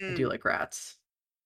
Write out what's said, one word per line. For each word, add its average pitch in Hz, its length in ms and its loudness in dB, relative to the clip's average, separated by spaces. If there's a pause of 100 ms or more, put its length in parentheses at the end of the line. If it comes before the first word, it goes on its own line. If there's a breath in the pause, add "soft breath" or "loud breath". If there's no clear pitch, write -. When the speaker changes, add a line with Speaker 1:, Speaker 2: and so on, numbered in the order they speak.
Speaker 1:
I 185 40 0
do 135 160 2
Speaker 2:
Mm. - 20 2
Speaker 1:
like - 140 -4
rats. - 540 -2 (480)